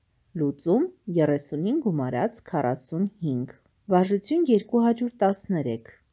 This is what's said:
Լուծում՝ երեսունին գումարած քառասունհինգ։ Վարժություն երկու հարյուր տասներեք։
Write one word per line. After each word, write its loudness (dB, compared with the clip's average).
Լուծում՝ 0
երեսունին 0
գումարած -2
քառասունհինգ։ -4
Վարժություն 2
երկու 2
հարյուր 0
տասներեք։ -2